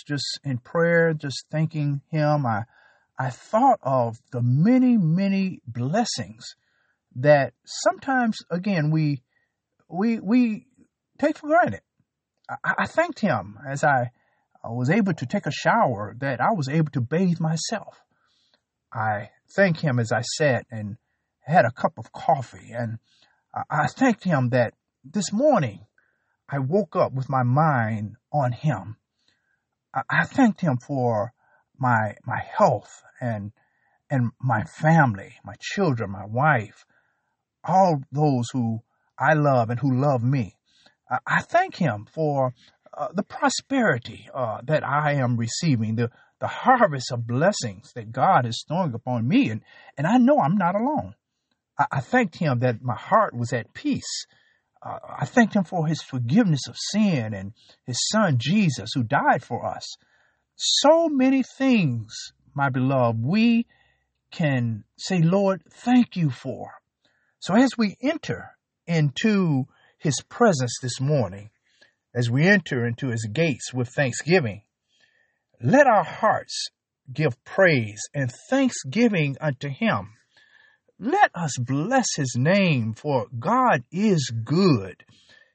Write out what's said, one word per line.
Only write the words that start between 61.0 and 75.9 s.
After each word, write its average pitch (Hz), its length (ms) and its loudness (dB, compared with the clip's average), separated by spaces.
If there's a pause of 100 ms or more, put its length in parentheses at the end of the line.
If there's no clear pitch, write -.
many 269 320 2
things, 175 720 0 (400)
my 139 160 0
beloved, 127 540 2
we 226 420 2 (640)
can 123 540 -2 (160)
say, 190 240 -4
"Lord, 190 440 2
thank - 480 2
you 165 140 0
for." 107 440 -10 (640)
So 175 160 -2
as 254 200 4
we 208 280 -2
enter - 480 -4 (340)
into 165 800 2 (320)
his - 320 -2
presence 143 500 0
this 123 220 -8
morning, 104 480 -2 (640)
as 120 140 0
we 139 160 2
enter 151 400 2
into 120 220 -4
his 113 260 -4
gates 156 400 -2
with 123 160 -4
thanksgiving, 135 720 -2 (960)
let 247 280 6
our 202 160 4